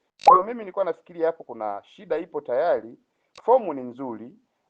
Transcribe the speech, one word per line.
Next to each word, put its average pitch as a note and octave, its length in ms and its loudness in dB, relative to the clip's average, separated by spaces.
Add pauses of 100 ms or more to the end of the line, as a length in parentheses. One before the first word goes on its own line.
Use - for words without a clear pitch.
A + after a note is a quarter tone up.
(260)
Kwa - 100 10
hiyo F#3 120 4
mimi A#3+ 120 -8
nilikuwa G3 260 -6
nafikiria E3 420 -4
hapo E3 160 -4
kuna G#2+ 400 -8
shida F3+ 340 -8
ipo E3+ 240 -8
tayari. B2+ 560 -2 (460)
Fomu A3 300 4
ni C3+ 80 -6
nzuri, B2 500 -10 (380)